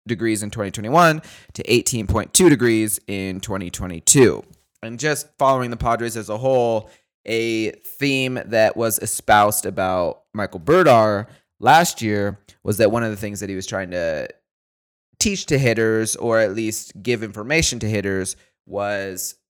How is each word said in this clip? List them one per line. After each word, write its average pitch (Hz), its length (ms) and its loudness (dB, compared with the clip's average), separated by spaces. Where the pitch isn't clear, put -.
degrees 110 340 -2
in 104 80 -8
twenty 101 200 -6
twenty-one 156 500 2
to - 200 -4
eighteen 120 340 0
point 98 260 -2
two 185 160 6
degrees 113 580 2
in 95 320 -8
twenty 95 320 -8
twenty-two. 90 720 2
And 117 160 -12
just 147 300 -4
following 131 320 0
the 117 60 -6
Padres 117 400 -2
as 107 140 -8
a 107 80 -4
whole, 120 520 0
a 113 440 -2
theme 131 760 -4
that 110 320 2
was 113 200 0
espoused 104 680 2
about 92 560 -2
Michael 101 260 -6
Berdar 110 680 4
last 156 400 4
year 101 380 -2
was 98 140 -2
that 107 120 6
one 117 120 0
of 113 80 -2
the 104 60 -6
things 104 240 -10
that 101 100 -8
he 98 40 -6
was 95 120 -8
trying 95 240 -6
to 82 360 -4
teach 196 280 -2
to 143 120 0
hitters, 110 580 0
or 113 240 0
at 101 140 0
least 110 480 -6
give 117 200 -2
information 117 580 -2
to 110 80 -4
hitters, 98 480 -4
was 98 680 -6